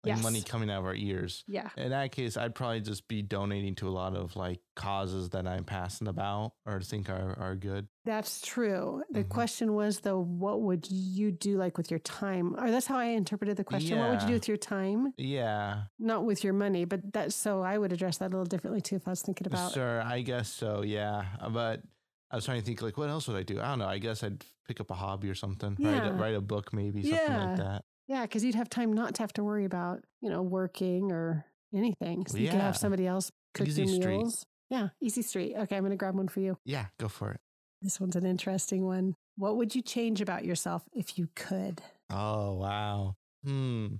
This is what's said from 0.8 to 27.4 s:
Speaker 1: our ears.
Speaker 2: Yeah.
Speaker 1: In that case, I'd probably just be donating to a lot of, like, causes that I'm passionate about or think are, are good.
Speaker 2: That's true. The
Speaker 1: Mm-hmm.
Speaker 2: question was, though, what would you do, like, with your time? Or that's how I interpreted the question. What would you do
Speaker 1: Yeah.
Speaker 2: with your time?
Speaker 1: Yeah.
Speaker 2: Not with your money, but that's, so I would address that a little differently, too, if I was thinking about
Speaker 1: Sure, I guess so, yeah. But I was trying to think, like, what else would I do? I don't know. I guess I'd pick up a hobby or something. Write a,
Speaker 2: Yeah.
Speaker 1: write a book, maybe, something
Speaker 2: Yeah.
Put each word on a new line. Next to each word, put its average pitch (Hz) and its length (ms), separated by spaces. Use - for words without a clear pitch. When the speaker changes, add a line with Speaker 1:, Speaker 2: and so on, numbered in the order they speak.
Speaker 1:
our 92 100
ears. 95 520
Speaker 2:
Yeah. 196 300
Speaker 1:
In 127 140
that 135 200
case, 120 240
I'd 113 200
probably 117 260
just 104 260
be 107 140
donating 101 540
to 95 120
a - 20
lot 92 280
of, 90 180
like, 90 240
causes 95 540
that 92 180
I'm 92 160
passionate 98 460
about 101 420
or 101 160
think 95 280
are, 92 300
are 92 160
good. 98 320
Speaker 2:
That's 214 380
true. 220 600
The 214 100
Speaker 1:
Mm-hmm. 202 80
Speaker 2:
question 233 460
was, 208 260
though, 196 180
what 180 400
would 185 320
you 190 400
do, 202 240
like, 185 220
with 160 120
your 165 120
time? 185 580
Or 247 100
that's 247 160
how 262 120
I 240 80
interpreted 202 400
the 196 80
question. 185 340
What 233 120
would - 140
you 202 40
do 240 60
Speaker 1:
Yeah. 240 60
Speaker 2:
with - 100
your 214 80
time? 208 580
Speaker 1:
Yeah. 107 680
Speaker 2:
Not 220 260
with 208 180
your 196 80
money, 196 320
but 196 300
that's, 185 200
so 196 280
I 185 160
would 196 160
address 175 240
that 190 80
a 185 100
little 185 80
differently, 180 380
too, - 160
if - 100
I 185 40
was 180 100
thinking 185 260
about 180 240
Speaker 1:
Sure, 120 300
I 120 180
guess 123 300
so, 107 320
yeah. 104 420
But 113 320
I - 60
was 110 80
trying 123 160
to 104 60
think, 120 160
like, 110 160
what 147 100
else 147 220
would 107 80
I 92 60
do? 104 180
I 120 80
don't 135 100
know. 101 80
I 98 120
guess 110 220
I'd 101 220
pick 117 140
up 98 100
a 92 40
hobby 98 340
or 95 60
something. 101 440
Write 285 240
a, 202 40
Speaker 2:
Yeah. 190 140
Speaker 1:
write 110 140
a 101 60
book, 104 320
maybe, 101 300
something 311 220
Speaker 2:
Yeah. 262 260